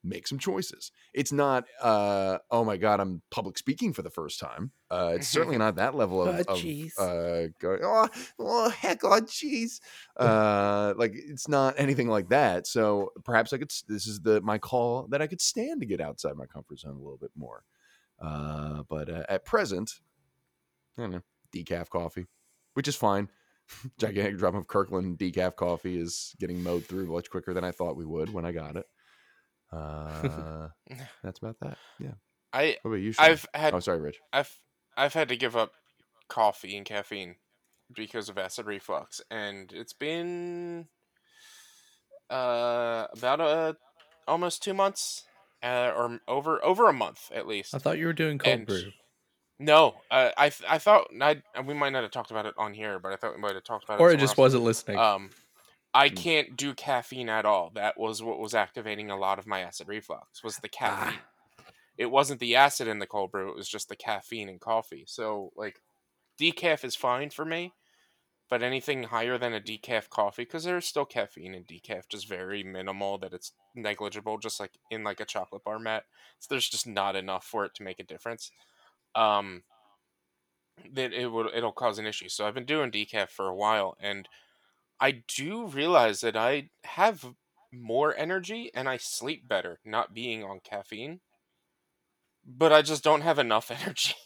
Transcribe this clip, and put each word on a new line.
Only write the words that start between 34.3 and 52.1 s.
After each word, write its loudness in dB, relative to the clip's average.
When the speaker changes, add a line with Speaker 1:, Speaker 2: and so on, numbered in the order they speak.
Speaker 2:
I've, -2
I've 2
had 2
to 0
give 0
up 2
coffee 0
and -12
caffeine -6
because -8
of -8
acid -6
reflux, -6
and -8
it's -14
been, -8
uh, 0
about 0
a, 2
almost 0
two -4
months, 0
uh, 2
or 2
m-, -6
over, 0
over 8
a 8
month -4
at -6
least. -6
Speaker 3:
I -4
thought 0
you -2
were 0
doing 0
cold 2
Speaker 2:
And -10
Speaker 3:
brew. -4
Speaker 2:
no, 8
uh, 6
I 8
th-, -6
I 4
thought 8
I, 4
we -4
might 0
not 0
have -8